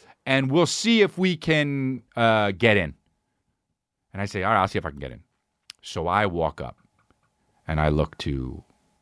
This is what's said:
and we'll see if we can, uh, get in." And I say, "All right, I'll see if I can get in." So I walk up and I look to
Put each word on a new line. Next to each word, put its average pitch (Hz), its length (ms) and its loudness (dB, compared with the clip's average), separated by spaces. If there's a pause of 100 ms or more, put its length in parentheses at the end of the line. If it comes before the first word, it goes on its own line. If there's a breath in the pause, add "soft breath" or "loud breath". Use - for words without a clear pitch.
(260 soft breath)
and 135 260 0
we'll 165 140 4
see 220 360 2
if 190 160 2
we 180 200 0
can, 139 680 -2 (120)
uh, 110 360 2
get 104 260 2
in." 78 180 -2 (1160)
And 95 80 -8
I 101 40 -2
say, 98 180 -6
"All 104 80 0
right, 101 100 4
I'll 95 60 2
see 101 120 -6
if - 60 -6
I 78 40 -8
can 69 100 -12
get 67 120 -12
in." - 120 -20 (580)
So 82 260 -8
I 101 180 2
walk 82 360 -4
up 62 160 -12 (880)
and 78 140 -2
I 76 100 2
look 76 300 0
to 67 440 -8 (380)